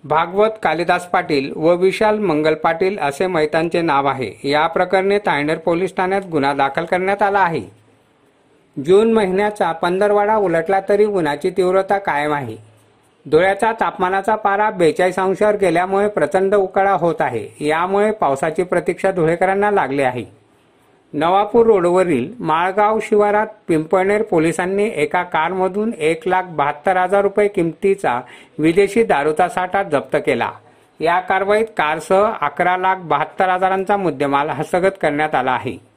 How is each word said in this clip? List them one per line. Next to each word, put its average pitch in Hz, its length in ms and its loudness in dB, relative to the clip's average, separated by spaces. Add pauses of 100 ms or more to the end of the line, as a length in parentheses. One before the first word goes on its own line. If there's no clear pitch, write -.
भागवत 175 440 0 (140)
कालिदास 175 420 0
पाटील 165 500 -2
व 160 180 2
विशाल 190 460 0
मंगल 156 340 0
पाटील 170 460 -2
असे 147 280 -2
मैतांचे 165 540 0
नाव 139 260 0
आहे. 131 420 -4
या 151 180 2
प्रकरणी 190 500 0
तायंडेर 156 400 -2
पोलीस 175 380 -2
ठाण्यात 190 260 -2 (100)
गुन्हा 143 220 0
दाखल 139 320 -2
करण्यात 190 360 -2
आला 202 180 2
आहे. 165 220 0 (1200)
जून 214 280 4
महिन्याचा 202 580 0
पंधरवाडा 202 640 0
उलटला, 190 440 0 (100)
तरी 208 160 4
उन्हाची 175 440 -2
तीव्रता 190 480 2
कायम 151 360 -2
आहे. 120 240 -6 (760)
धुळ्याचा 196 400 4
तापमानाचा 190 640 -2
पारा 214 340 0
बेचाळीस 180 500 2
अंशावर 196 360 0
गेल्यामुळे 190 520 0
प्रचंड 190 480 0
उकाडा 196 360 2
होत 165 280 0
आहे. 120 460 -4
यामुळे 190 460 0
पावसाची 160 520 -2
प्रतीक्षा 175 480 -2
धुळेकरांना 185 600 0
लागली 143 300 0
आहे. 123 420 -4 (720)
नवापूर 202 500 2
रोडवरील 175 720 2
माळगाव 190 640 0
शिवारात 208 460 2 (200)
पिंपळनेर 185 540 0
पोलिसांनी 185 760 0
एका 151 280 -2
कारमधून 185 720 -2
एक 165 300 -2
लाख 185 160 0
बहात्तर 165 540 -2
हजार 185 240 2
रुपये 202 260 0
किमतीचा 170 720 -2 (360)
विदेशी 196 460 2
दारूचा 160 460 2
साठा 185 340 -2
जप्त 151 420 -2
केला. 120 260 0 (480)
या 170 200 2
कारवाईत 196 460 0 (120)
कारसह 165 540 2 (100)
अकरा 175 360 0
लाख 185 180 0
बहात्तर 160 540 -2
हजारांचा 190 480 0
मुद्देमाल 143 520 0
हस्तगत 175 420 -2 (100)
करण्यात 151 340 -2
आला 131 160 0
आहे. 110 260 -4 (200)